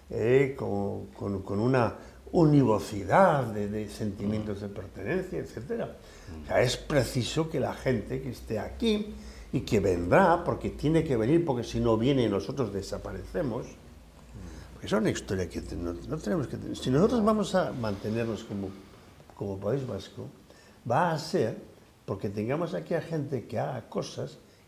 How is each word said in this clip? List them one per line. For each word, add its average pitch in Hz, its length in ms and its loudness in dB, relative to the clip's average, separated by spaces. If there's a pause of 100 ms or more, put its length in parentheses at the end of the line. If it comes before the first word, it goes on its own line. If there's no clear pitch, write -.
eh, 127 480 4
con, 101 500 -2
con, 101 340 -4
con 101 180 -2
una 120 380 2 (340)
univocidad 139 1120 6
de, 104 240 -2
de 107 220 -4
sentimientos 104 720 -4
de 104 80 -6
pertenencia, 110 720 -6
etcétera. 151 580 -8 (460)
O 71 40 -14
sea, 95 140 4
es 123 160 4
preciso 143 720 0
que 151 100 -2
la 107 140 0
gente 131 480 -2
que 143 80 -8
esté 110 300 -6
aquí 208 540 0 (380)
y 135 100 0
que 107 200 2
vendrá, 98 640 6
porque 110 240 -2
tiene 156 340 2
que 143 140 2
venir, 143 260 4
porque 120 220 0
si 117 160 -2
no 117 160 6
viene 120 320 4
nosotros 104 420 0
desaparecemos, 101 920 -6 (1080)
porque - 140 -14
es - 60 -2
una 208 160 2
historia 92 400 -2
que 82 120 -8
te-, - 140 -10
no, 85 160 -4
no 107 260 -6
tenemos 165 300 -2
que - 80 -8
tener. 101 220 -8
Si - 120 -4
nosotros 214 360 4
vamos 214 300 2
a 170 180 2
mantenernos 110 720 -2
como, 98 240 -6 (640)
como 98 220 -6
País 120 280 -2
Vasco, 107 420 -10 (640)
va 165 220 2
a 156 80 -2
ser - 500 -2 (360)
porque 101 240 -4
tengamos 131 440 -2
aquí 170 200 -4
a 156 80 0
gente 139 440 -4
que 110 140 -4
haga 135 280 -6
cosas - 500 -8 (300)